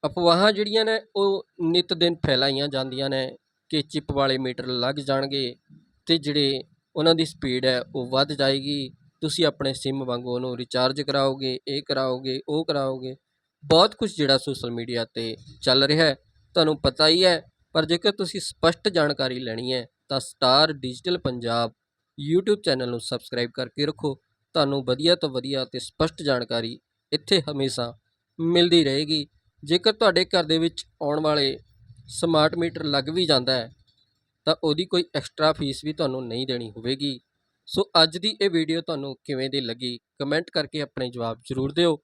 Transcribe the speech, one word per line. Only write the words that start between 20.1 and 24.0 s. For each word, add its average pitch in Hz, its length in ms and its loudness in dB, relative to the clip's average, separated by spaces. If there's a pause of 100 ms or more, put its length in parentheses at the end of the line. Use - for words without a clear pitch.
ਸਟਾਰ 139 540 2
ਡਿਜੀਟਲ 131 440 -4
ਪੰਜਾਬ 117 560 -2 (440)
YouTube 190 440 2
ਚੈਨਲ 131 280 0
ਨੂੰ 120 100 -4
ਸਬਸਕ੍ਰਾਈਬ 120 520 -6
ਕਰਕੇ 131 340 -4
ਰੱਖੋ, 147 280 -4 (420)